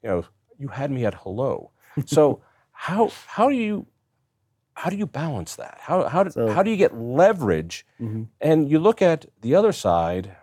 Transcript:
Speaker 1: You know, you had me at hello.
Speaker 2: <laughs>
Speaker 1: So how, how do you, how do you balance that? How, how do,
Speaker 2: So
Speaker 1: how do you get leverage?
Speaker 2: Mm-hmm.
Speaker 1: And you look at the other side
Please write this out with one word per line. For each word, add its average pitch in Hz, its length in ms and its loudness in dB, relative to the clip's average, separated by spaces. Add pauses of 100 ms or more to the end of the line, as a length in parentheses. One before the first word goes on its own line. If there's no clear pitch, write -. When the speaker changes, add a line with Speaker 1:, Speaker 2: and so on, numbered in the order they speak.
Speaker 1:
You 113 60 -10
know, 87 160 -4 (320)
you 139 120 -12
had 135 220 -8
me 127 140 -4
at 101 80 -2
hello. 110 600 -8
Speaker 2:
<laughs> - 300 -8
Speaker 1:
So 147 360 4 (300)
how, 208 400 -2 (160)
how 233 220 0
do 285 60 0
you, 214 300 -4 (880)
how - 160 -6
do 185 60 -6
you 202 100 -4
balance 139 520 -8
that? - 240 -16
How, 165 260 -2
how 190 160 2
do, 190 60 0
Speaker 2:
So 120 180 -2
Speaker 1:
how 107 160 2
do 214 80 2
you 214 60 -2
get - 180 4
leverage? 117 920 2 (140)
Speaker 2:
Mm-hmm. 110 240 -6 (160)
Speaker 1:
And 156 320 2
you 156 80 4
look 208 220 2
at 165 240 2 (160)
the 120 140 -2
other 208 180 4
side 90 680 -2